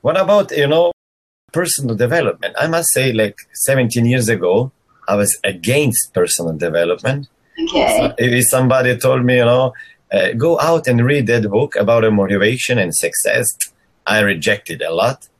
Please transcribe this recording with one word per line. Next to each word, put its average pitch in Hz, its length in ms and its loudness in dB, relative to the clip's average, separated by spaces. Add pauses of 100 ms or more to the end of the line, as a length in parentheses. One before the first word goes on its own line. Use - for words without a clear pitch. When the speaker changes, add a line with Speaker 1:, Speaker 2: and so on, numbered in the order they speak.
Speaker 1:
What 160 180 0
about, 196 320 2
you 139 160 0
know, 170 240 2 (600)
personal 139 440 -4
development? 123 600 -2
I 147 120 -2
must 165 240 -2
say, 127 200 0
like, 107 240 -2 (160)
seventeen 123 540 0
years 120 220 0
ago, 104 420 0 (380)
I 101 80 0
was 101 260 -2
against 110 720 -2
personal 85 420 -2
development. 87 720 -2 (340)
Speaker 2:
Okay. 330 380 0
Speaker 1:
So - 180 -2
if 123 300 0
somebody 127 500 2
told 127 280 0
me, 123 140 4
you 120 60 4
know, 123 280 2 (400)
uh, 95 240 0
"Go 160 240 0
out 160 260 0
and 120 180 2
read 135 220 2
that 110 240 0
book 120 240 0
about, 113 300 2
uh, 110 80 4
motivation 104 680 0
and 90 160 -2
success," - 520 -2 (600)
I 107 140 0
rejected 95 640 -2
a 82 120 -4
lot. 117 320 -2 (140)